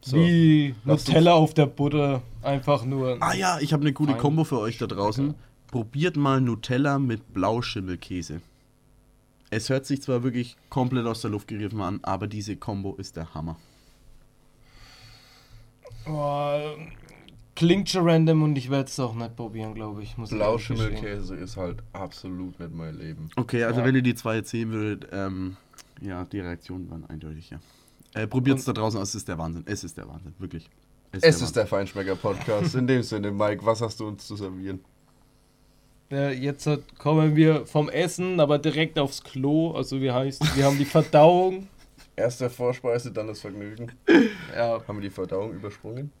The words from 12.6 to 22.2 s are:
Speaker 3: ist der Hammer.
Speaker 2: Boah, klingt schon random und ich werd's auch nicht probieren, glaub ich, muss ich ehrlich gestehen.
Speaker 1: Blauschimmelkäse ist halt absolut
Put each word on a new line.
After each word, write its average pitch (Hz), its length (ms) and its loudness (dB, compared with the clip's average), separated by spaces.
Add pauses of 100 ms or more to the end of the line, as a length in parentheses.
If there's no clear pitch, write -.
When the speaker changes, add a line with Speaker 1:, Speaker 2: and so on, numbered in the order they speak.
Speaker 3:
ist - 200 -14
der 80 200 -10
Hammer. 78 220 -8 (2500)
Speaker 2:
Boah, 147 680 -2 (800)
klingt 165 320 4
schon 175 220 2
random 160 320 6
und 151 160 2
ich 127 140 -4
werd's 139 280 -2
auch 120 140 -2
nicht 117 220 -8
probieren, 110 400 -8
glaub 107 240 -10
ich, - 180 -12
muss 113 140 -10
ich 107 80 -4
ehrlich 107 180 2 (100)
gestehen. 113 100 -2
Speaker 1:
Blauschimmelkäse 104 580 -4
ist 92 220 -10
halt 90 260 -6 (100)
absolut 92 680 -10